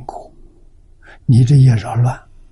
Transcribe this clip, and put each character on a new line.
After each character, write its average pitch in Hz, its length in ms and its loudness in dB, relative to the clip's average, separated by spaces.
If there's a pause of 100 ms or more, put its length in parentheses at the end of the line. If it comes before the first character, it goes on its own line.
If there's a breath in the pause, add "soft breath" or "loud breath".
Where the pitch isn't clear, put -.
果。 - 260 -18 (920 loud breath)
你 123 180 2
这 135 120 2
一 135 100 4
扰 113 300 -2
乱， 120 260 -4 (300)